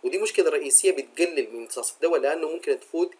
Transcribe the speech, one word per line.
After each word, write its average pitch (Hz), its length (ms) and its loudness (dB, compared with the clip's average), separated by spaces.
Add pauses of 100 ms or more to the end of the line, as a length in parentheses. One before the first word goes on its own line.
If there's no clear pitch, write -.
ودي 151 140 -2
مشكلة 202 320 2
رئيسية 143 400 4
بتقلل 143 600 -2
من 117 80 -10
امتصاص 117 320 -8
الدواء، 160 280 2
لأنه 156 280 0
ممكن 156 240 -4
الفود 170 480 -4